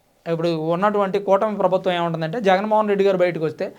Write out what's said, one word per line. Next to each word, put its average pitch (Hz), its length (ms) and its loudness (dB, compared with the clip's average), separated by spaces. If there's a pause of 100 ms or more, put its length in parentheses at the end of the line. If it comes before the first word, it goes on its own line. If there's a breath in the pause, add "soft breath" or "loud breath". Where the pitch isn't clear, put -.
(320)
ఇప్పుడు 165 180 0
ఉన్నటువంటి 190 680 0
కూటమి 196 380 0
ప్రభుత్వం 185 360 0
ఏముంటుందంటే, 170 480 -4
జగన్మోహన్ 208 460 2
రెడ్డి 196 180 2
గారు 190 120 2
బయటకు 170 280 0
వస్తే 185 340 -6